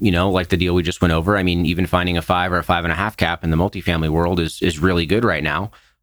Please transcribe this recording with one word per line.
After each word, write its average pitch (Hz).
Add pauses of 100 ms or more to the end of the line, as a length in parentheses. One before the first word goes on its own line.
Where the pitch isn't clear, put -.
you 104
know, 90
like 92
the 90
deal 87
we 90
just 82
went 87
over. 87
I 95
mean, 87
even 87
finding 87
a 85
five 90
or 90
a 85
five 85
and 85
a 82
half 104
cap 85
in 82
the 80
multifamily 85
world 85
is, 80
is 85
really 85
good 104
right 80
now. 80 (320)